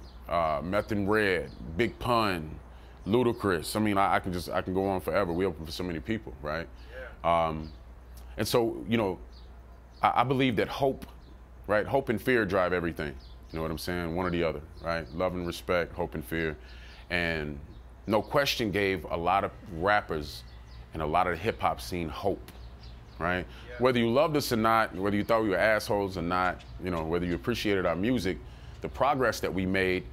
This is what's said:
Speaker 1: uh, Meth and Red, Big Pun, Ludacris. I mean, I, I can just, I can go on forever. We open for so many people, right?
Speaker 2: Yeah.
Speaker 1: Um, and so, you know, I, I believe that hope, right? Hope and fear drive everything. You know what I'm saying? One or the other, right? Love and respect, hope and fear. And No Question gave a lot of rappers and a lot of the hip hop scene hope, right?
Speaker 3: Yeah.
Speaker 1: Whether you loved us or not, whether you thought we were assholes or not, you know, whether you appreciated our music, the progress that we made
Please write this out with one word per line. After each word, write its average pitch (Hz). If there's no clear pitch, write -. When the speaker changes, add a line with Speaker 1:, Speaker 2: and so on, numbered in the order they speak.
Speaker 1:
uh, 80
Meth 98
and 101
Red, 95
Big 117
Pun, 101
Ludacris. 104
I 107
mean, 104
I, 95
I 101
can 95
just, 87
I 92
can 92
go 95
on 92
forever. 90
We 90
open 80
for 80
so 90
many 85
people, 107
right? 78
Speaker 2:
Yeah. 85
Speaker 1:
Um, 78
and 110
so, 113
you 113
know, 98
I, 110
I -
believe 127
that 98
hope, -
right? 101
Hope -
and 107
fear 123
drive 90
everything. 82
You 82
know 80
what 80
I'm 80
saying? 87
One 92
or 90
the 85
other, 76
right? 82
Love 90
and 87
respect, 85
hope 85
and 80
fear. 80
And 80
No 104
Question 131
gave 95
a -
lot 90
of 101
rappers 87
and 80
a 78
lot 85
of 87
the -
hip 110
hop 85
scene 87
hope, -
right? 87
Speaker 3:
Yeah. -
Speaker 1:
Whether 123
you 117
loved 147
us 143
or 120
not, 113
whether 98
you 104
thought 113
we 110
were 92
assholes 101
or 85
not, 90
you 92
know, 82
whether 87
you 87
appreciated 101
our 82
music, 95
the -
progress 127
that 82
we 92
made 92